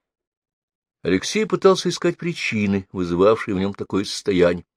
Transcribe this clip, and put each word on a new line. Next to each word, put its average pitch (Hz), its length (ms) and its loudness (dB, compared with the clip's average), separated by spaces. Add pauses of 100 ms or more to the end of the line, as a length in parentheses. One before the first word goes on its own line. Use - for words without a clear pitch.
(1000)
Алексей 95 440 0
пытался 185 420 2
искать 170 300 -2
причины, 104 760 -2
вызывавшие 95 640 0
в 92 40 -2
нем 98 140 -2
такое 101 300 -4
состояние. 90 640 0 (120)